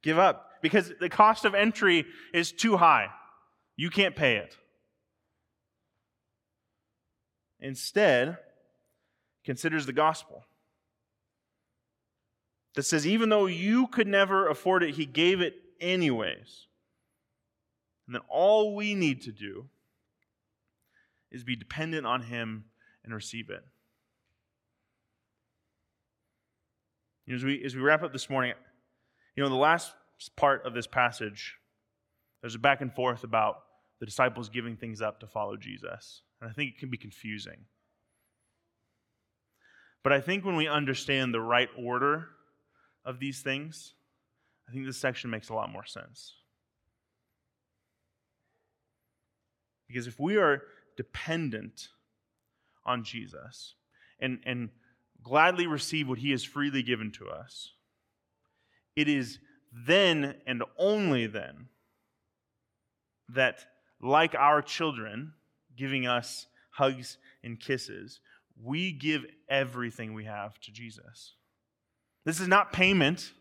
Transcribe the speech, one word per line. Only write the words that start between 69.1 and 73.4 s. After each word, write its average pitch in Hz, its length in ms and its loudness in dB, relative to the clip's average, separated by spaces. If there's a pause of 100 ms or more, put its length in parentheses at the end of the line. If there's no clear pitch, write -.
everything 123 640 -4
we 107 120 -12
have 104 360 -12
to - 120 -20
Jesus. 113 640 -20 (880)
This 160 160 -2
is 185 80 -2
not 190 240 4
payment. 180 680 4